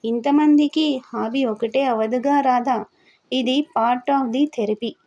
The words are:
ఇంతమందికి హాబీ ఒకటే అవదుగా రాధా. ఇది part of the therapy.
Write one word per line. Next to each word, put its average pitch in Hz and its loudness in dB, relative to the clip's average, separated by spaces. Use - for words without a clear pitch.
ఇంతమందికి 294 2
హాబీ 240 -2
ఒకటే 226 -2
అవదుగా 247 0
రాధా. 247 0
ఇది 254 0
part 247 -2
of 247 -4
the 262 0
therapy. 220 -4